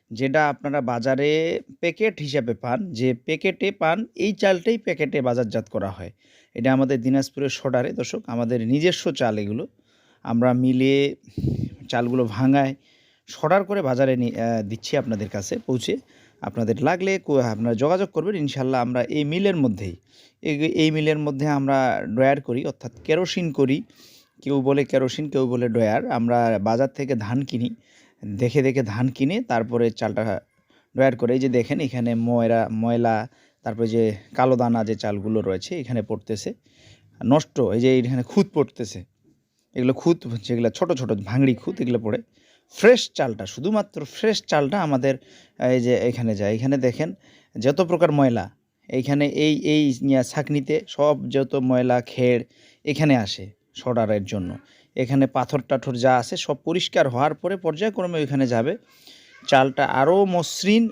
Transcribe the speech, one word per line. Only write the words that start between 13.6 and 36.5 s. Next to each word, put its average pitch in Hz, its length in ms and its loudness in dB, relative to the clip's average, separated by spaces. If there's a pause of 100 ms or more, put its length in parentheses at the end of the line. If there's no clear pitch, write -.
করে 196 180 -4
বাজারে 131 340 2
নি-, 120 240 -2
আহ, 113 220 -2
দিচ্ছি 113 340 -6
আপনাদের 107 320 -4
কাছে - 380 -6
পৌঁছে। 131 300 -2 (440)
আপনাদের 110 420 -4
লাগলে 180 360 0
কো-, 143 220 0
আপনারা 117 340 -2
যোগাযোগ 175 340 0
করবেন, 180 260 -4
ইনশাল্লাহ 131 460 -2
আমরা 123 220 -2
এই 147 220 -2
মিলের 185 320 0
মধ্যেই, 101 400 -2 (460)
এই, 151 140 -2 (100)
এই 160 240 2
মিলের 151 280 0
মধ্যে 147 300 -2
আমরা 135 600 2
ড্রয়ার 131 320 2
করি, 131 240 -4
অর্থাৎ - 280 -10 (120)
কেরোসিন 170 480 0
করি। 135 300 2 (600)
কেউ 139 180 -2
বলে 139 240 2
কেরোসিন, 131 460 -2
কেউ 131 180 0
বলে 123 200 0
ড্রয়ার। 113 420 2
আমরা 117 480 2
বাজার 117 300 2
থেকে 135 260 -4
ধান 113 280 -2
কিনি, 123 320 -4 (500)
দেখে 120 380 0
দেখে 131 200 2
ধান 113 260 -2
কিনে 147 340 -2
তারপরে 117 480 0
চালটা 107 500 -4 (540)
ড্রয়ার 127 220 4
করে। 120 160 0
এই 131 60 2
যে 135 100 0
দেখেন, 123 320 0
এখানে 120 340 -2
ময়রা-, 117 560 2
ময়লা, 113 580 0 (340)
তারপরে 113 260 -2
যে 110 240 2 (220)
কালো 131 220 4
দানা 117 280 2
যে 110 100 -2
চালগুলো 104 460 -2
রয়েছে 98 400 -4
এখানে 123 220 -4
পড়তেছে, 110 520 -8 (680)